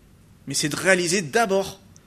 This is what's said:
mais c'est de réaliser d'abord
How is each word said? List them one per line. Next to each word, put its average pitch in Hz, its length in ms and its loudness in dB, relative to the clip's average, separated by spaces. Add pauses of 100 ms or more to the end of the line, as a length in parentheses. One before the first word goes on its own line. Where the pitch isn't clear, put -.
(460)
mais 135 80 -8
c'est 151 160 -2
de 143 60 -4
réaliser 180 460 2
d'abord 190 580 0 (280)